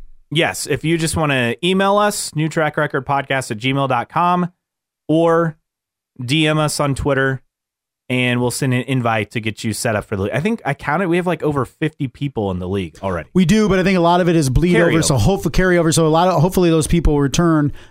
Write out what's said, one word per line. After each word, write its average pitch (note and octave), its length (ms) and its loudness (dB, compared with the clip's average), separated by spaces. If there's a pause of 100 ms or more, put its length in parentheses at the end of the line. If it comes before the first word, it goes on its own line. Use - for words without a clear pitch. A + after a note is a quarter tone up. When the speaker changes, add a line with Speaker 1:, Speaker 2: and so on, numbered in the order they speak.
(300)
Speaker 1:
Yes. C#3+ 360 -2
If C#3+ 180 -4
you E3 140 0
just D#3+ 180 -2
wanna C3+ 380 0 (100)
email F#3+ 320 2
us, G#3 380 -2
new D#3 140 -2
track D3+ 280 -2
record D3 300 -2
podcast C3+ 440 -2
at A2 80 -6
gmail C3+ 300 -2
dot A#2+ 220 -2
com, F3 420 0 (560)
or E3 480 2 (640)
D D3+ 240 0
M D#3 120 2
us D3+ 220 -2
on C#3+ 140 0
Twitter, C3+ 480 -2 (680)
and B2 320 0
we'll B2 100 0
send C3 240 -2
an B2 80 0
invite A#2 500 -2
to A#2+ 80 -4
get G#2+ 220 -6
you A2 100 -4
set A2 220 -4
up G2+ 100 -2
for G#2+ 120 -8
the F#2+ 80 -2
league. G2+ 80 -4
I B2 80 -2
think A3 240 -4
I C#3 100 -2
counted, E3+ 340 -4
we F3 80 0
have, F3+ 120 -2
like, D#3+ 160 -4
over C#3+ 200 -2
fifty D3+ 440 -6
people A2+ 420 -4
in F2+ 100 -4
the F2+ 80 -8
league G2 340 -6
already. F2+ 320 -6
Speaker 2:
We F#3 100 6
do, G#3 240 2
but F#3+ 100 2
I F3+ 60 0
think F#3+ 140 2
a - 20 2
lot E3+ 200 4
of E3+ 80 2
it E3+ 80 2
is C#3 140 2
bleed E3+ 240 2
Speaker 1:
Carryover. E3+ 200 4
Speaker 2:
over, D#3+ 80 2
so D3 140 0
hope-, F#3 280 2
carryover. F3 500 2
So D#3+ 120 4
a - 20 2
lot E3 200 2
of, E3+ 120 2
hopefully F3+ 300 2
those D#3+ 180 2
people D#3 320 2
return, D3+ 520 2 (180)